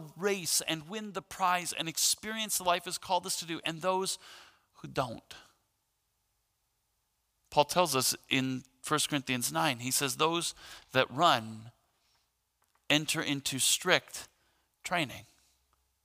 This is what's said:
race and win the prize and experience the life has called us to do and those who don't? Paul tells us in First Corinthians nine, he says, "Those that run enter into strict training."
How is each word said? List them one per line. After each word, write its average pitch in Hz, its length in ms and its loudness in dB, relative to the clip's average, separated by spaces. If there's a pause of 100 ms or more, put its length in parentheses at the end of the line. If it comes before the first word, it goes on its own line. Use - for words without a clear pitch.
(160)
race 185 520 0
and 156 200 -4
win 208 260 -10
the 185 100 -8
prize 180 500 0
and 165 160 -6
experience 214 720 0
the 185 40 -4
life 175 220 2
has 180 140 -6
called 180 260 -2
us - 120 -2
to 175 80 -8
do 165 200 -6
and 160 160 -4
those 185 380 0 (560)
who - 120 -16
don't? 131 460 -4 (2250)
Paul 147 160 6
tells 165 300 2
us 127 200 2 (140)
in 131 340 0 (200)
First - 260 0
Corinthians 131 420 -2
nine, 156 280 0
he 123 100 -4
says, 131 280 0
"Those 160 360 0 (380)
that 131 180 4
run 117 640 2 (1160)
enter 151 320 2
into 139 380 -4
strict - 720 2 (540)
training." 131 420 -4 (800)